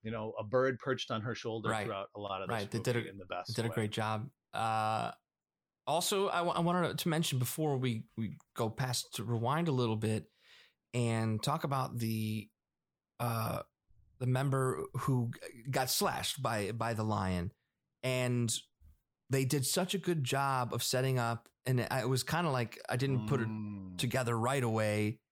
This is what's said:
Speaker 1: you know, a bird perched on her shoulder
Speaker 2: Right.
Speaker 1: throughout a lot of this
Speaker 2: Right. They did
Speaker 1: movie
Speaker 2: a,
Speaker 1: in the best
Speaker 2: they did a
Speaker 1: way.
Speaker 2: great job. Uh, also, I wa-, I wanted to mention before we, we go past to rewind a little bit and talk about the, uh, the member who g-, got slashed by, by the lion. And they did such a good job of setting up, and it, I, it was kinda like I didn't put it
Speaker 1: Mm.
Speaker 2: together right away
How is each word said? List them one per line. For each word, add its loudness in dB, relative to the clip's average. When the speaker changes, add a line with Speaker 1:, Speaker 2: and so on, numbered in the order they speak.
Speaker 1:
you -8
know, -6
a -6
bird 2
perched -4
on -2
her -6
shoulder -4
Speaker 2:
Right. 0
Speaker 1:
throughout -6
a -10
lot -4
of -6
this -2
Speaker 2:
Right. -4
They -2
did 0
Speaker 1:
movie -2
Speaker 2:
a, -12
Speaker 1:
in -14
the -14
best -6
Speaker 2:
they -2
did -2
a 0
Speaker 1:
way. -8
Speaker 2:
great 0
job. -2
Uh, 0
also, 2
I 0
wa-, 2
I 2
wanted 2
to 0
mention 2
before 0
we, 0
we -4
go 0
past -4
to -6
rewind 0
a 2
little 2
bit 0
and 2
talk -2
about -2
the, -2
uh, -2
the -2
member 2
who 2
g-, -14
got 0
slashed 0
by, 0
by 0
the 0
lion. 0
And 2
they 4
did 2
such 2
a 0
good 0
job 2
of -2
setting 2
up, 0
and 4
it, 0
I, 2
it 0
was 2
kinda 2
like 0
I 0
didn't 2
put 2
it 0
Speaker 1:
Mm. -6
Speaker 2:
together 0
right 2
away 2